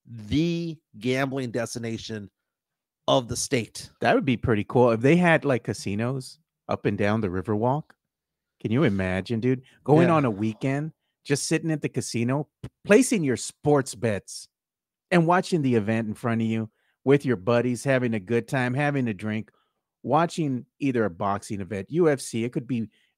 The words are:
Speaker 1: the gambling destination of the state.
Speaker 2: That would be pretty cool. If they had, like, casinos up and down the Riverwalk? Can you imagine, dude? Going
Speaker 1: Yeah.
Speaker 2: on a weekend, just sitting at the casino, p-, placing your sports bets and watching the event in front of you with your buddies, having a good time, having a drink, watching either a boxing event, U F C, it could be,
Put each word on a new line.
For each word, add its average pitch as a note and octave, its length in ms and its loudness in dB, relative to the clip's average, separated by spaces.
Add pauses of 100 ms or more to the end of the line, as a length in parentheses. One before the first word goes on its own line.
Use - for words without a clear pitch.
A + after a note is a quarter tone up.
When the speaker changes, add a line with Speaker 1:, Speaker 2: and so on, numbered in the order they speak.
Speaker 1:
the D3+ 720 -2 (200)
gambling C3 540 -2
destination A2+ 800 -8 (800)
of C3 200 2
the A#2+ 100 -6
state. - 520 -4 (120)
Speaker 2:
That C#3+ 140 4
would A#3+ 100 0
be - 120 2
pretty G#2 280 0
cool. B2 260 4
If A2+ 100 0
they C#3 140 6
had, E3 300 4
like, B2+ 180 0
casinos A#2+ 760 -6 (300)
up - 160 -4
and G#2 120 0
down G#2+ 240 2
the G#2 60 -2
Riverwalk? G#2+ 560 -2 (760)
Can G#2+ 100 -4
you C3 120 2
imagine, F#2+ 560 0
dude? B2+ 240 0 (200)
Going D#3 260 6
Speaker 1:
Yeah. E3 60 4
Speaker 2:
on D3 100 2
a A#2 60 0
weekend, C3+ 600 -4 (320)
just - 240 -2
sitting D#3+ 240 -2
at D3+ 100 -2
the C#3+ 80 -4
casino, B2 580 -2 (140)
p-, - 80 -14 (160)
placing G#3+ 380 4
your B2 140 0
sports - 580 0
bets G#2 520 -6 (640)
and E3+ 160 4
watching F3+ 340 2
the B2+ 140 2
event A2 320 0
in G#2+ 60 -6
front A2+ 280 -2
of A2+ 60 0
you A2 220 -2 (340)
with C3+ 220 4
your A#2+ 120 2
buddies, A#2+ 460 0
having B2+ 300 0
a A2 60 -2
good A2+ 280 -2
time, B2+ 260 -2
having C#3+ 340 0
a A2 60 -2
drink, G#2+ 380 -6 (520)
watching C#3+ 600 -2 (140)
either B2 260 0
a G2 40 -2
boxing G2 520 -4
event, F#2+ 300 -8
U D#3+ 180 4
F C3+ 100 2
C, A2+ 240 -6
it B2 100 -4
could B2 140 -6
be, A2+ 200 -4 (300)